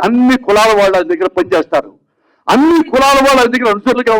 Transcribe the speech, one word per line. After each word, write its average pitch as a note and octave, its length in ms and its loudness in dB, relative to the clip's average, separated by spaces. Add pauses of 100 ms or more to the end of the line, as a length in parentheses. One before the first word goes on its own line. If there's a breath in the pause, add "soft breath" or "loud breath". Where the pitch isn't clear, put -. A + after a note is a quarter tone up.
అన్ని B3 300 2 (100)
కులాల G#3+ 340 2
వాళ్ళు G3 180 2
ఆయన F3+ 160 -4
దగ్గర F3 240 -4
పనిచేస్తారు, E3 540 -4 (640)
అన్ని D#4+ 260 2 (120)
కులాల C4+ 340 2
వాళ్ళు C4+ 160 2
ఆయన A#3 140 0
దగ్గర A#3+ 200 -2
అనుచరులుగా A#3 440 -2